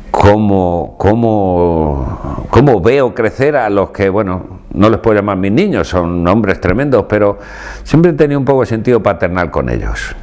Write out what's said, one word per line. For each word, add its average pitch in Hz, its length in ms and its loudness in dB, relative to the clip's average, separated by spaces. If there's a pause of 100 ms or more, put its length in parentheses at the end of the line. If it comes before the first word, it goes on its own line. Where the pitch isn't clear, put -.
(100)
cómo, 98 880 0
cómo, 87 1500 0
cómo 123 300 4
veo 123 340 2
crecer 131 420 0
a 113 140 0
los 98 200 0
que, 98 180 -2
bueno, 92 520 -4 (120)
no 101 160 2
les 110 120 2
puedo 110 160 2
llamar 101 220 0
mis 98 140 0
niños, 139 360 0
son 87 400 -2
hombres 95 320 2
tremendos, 110 480 0
pero 101 300 0 (440)
siempre 170 300 2
he - 20 -4
tenido 143 240 2
un 135 60 -2
poco 135 160 2
de 120 60 0
sentido 113 360 0
paternal 90 480 -2
con 69 180 -4
ellos. 53 540 -6